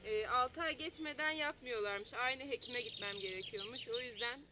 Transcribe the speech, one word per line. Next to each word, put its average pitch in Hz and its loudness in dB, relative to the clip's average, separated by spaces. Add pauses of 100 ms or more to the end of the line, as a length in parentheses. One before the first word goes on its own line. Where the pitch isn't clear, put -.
Ee, 214 2
altı 254 4
ay 320 2
geçmeden 311 0
yapmıyorlarmış. 240 0
Aynı 262 2
hekime 247 0
gitmem 202 -4
gerekiyormuş. 196 -4
O 226 0
yüzden 240 -2 (100)